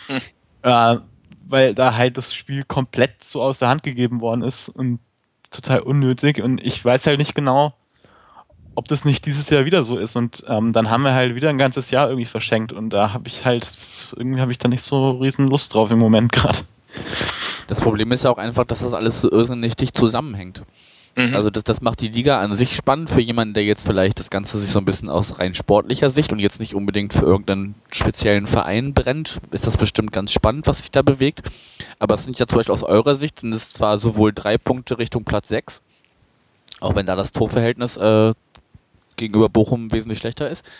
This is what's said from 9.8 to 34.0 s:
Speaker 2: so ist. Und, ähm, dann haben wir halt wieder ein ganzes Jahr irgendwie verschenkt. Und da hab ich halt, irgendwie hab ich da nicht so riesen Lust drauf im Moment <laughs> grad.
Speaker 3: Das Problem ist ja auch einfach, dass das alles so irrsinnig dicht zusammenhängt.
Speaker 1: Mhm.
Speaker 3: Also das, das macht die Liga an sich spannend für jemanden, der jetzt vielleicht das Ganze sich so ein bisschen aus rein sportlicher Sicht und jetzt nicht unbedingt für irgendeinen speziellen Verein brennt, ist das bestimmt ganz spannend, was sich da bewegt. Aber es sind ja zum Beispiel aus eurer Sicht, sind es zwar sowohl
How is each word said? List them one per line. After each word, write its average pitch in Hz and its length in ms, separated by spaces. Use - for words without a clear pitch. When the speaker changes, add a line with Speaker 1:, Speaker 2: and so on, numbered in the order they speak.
Speaker 2:
so 117 140
ist. 107 180
Und, 120 320
ähm, 113 240
dann 110 160
haben 117 140
wir 139 100
halt 127 220
wieder 143 160
ein 139 80
ganzes 131 320
Jahr 139 180
irgendwie 123 160
verschenkt. 110 480
Und 110 160
da 104 240
hab 104 140
ich - 180
halt, 120 240
irgendwie 131 240
hab 131 80
ich 123 80
da 123 120
nicht 123 140
so 135 360
riesen 135 280
Lust 135 280
drauf 110 160
im 113 80
Moment 113 340
<laughs> - 0
grad. - 320
Speaker 3:
Das - 160
Problem 110 300
ist 123 120
ja 131 60
auch 120 80
einfach, 117 260
dass 113 140
das 120 160
alles 113 260
so - 100
irrsinnig 117 460
dicht - 220
zusammenhängt. 110 640
Speaker 1:
Mhm. 123 180
Speaker 3:
Also 107 160
das, 107 140
das - 180
macht 117 180
die 113 80
Liga 120 320
an 101 140
sich 123 200
spannend 156 360
für - 100
jemanden, 117 320
der 104 120
jetzt 104 200
vielleicht 98 360
das - 100
Ganze - 280
sich 101 120
so - 80
ein 95 80
bisschen 95 240
aus - 280
rein 90 160
sportlicher 120 540
Sicht 147 240
und 107 60
jetzt 101 200
nicht 110 160
unbedingt 101 380
für - 140
irgendeinen 98 480
speziellen 104 540
Verein 113 480
brennt, 135 440
ist - 160
das 113 100
bestimmt 110 360
ganz 101 200
spannend, 120 340
was 143 120
sich - 120
da 139 120
bewegt. 139 400
Aber 107 160
es 101 100
sind 127 140
ja 123 80
zum - 120
Beispiel 110 160
aus - 80
eurer 113 340
Sicht, 147 240
sind 113 120
es - 220
zwar 107 240
sowohl 107 340